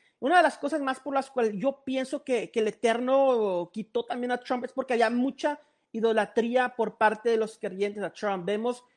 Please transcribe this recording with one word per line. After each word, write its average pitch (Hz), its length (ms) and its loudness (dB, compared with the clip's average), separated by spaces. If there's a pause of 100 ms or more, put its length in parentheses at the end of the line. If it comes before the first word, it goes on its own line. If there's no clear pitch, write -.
(200)
Una 294 160 2
de 359 60 8
las 285 160 2
cosas 285 240 -4
más 262 180 -4
por 277 140 -6
las 269 160 -2
cuales 226 240 0
yo 254 300 -4
pienso 262 380 -4
que, 220 280 -2
que 233 100 -2
el 214 80 2
Eterno 226 1040 2
quitó 233 320 -6
también 247 280 -4
a 247 60 0
Trump 247 260 -4
es 254 80 -10
porque 262 200 -4
había 233 160 4
mucha 269 500 -2 (340)
idolatría 226 840 0
por 214 220 -2
parte 220 320 2
de 226 80 4
los 214 180 -4
creyentes 202 460 -6
a 170 100 -4
Trump. 196 320 -4
Vemos 220 400 -4 (120)